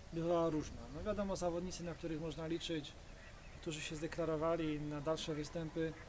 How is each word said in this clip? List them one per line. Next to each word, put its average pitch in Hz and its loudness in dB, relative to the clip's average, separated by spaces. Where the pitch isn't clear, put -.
bywała 165 4
różna. 151 0
No, 165 -4
wiadomo, 196 0
zawodnicy, 175 0
na 170 -2
których 160 -2
można 160 -2
liczyć, 160 0
którzy 156 -2
się 160 -2
zdeklarowali 160 2
na 147 -2
dalsze 156 2
występy, 160 0